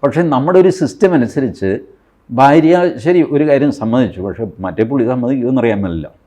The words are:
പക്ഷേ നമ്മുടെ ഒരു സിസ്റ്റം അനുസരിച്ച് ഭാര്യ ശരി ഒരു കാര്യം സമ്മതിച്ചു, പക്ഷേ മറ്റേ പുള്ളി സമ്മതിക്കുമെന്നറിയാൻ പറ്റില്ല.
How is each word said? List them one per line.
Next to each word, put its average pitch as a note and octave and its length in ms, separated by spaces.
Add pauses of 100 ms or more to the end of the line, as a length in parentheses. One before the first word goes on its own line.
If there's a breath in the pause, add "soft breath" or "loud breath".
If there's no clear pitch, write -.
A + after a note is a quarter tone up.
പക്ഷേ C#3+ 180
നമ്മുടെ D#3+ 380
ഒരു F#3 100
സിസ്റ്റം F#3 440
അനുസരിച്ച് A2+ 680 (520 soft breath)
ഭാര്യ D#3 680
ശരി D#3+ 340
ഒരു D3 160
കാര്യം C#3+ 240
സമ്മതിച്ചു, A2+ 500
പക്ഷേ G2 260 (120)
മറ്റേ F#2 240
പുള്ളി A#2+ 220
സമ്മതിക്കുമെന്നറിയാൻ B2 760
പറ്റില്ല. E2 300 (160)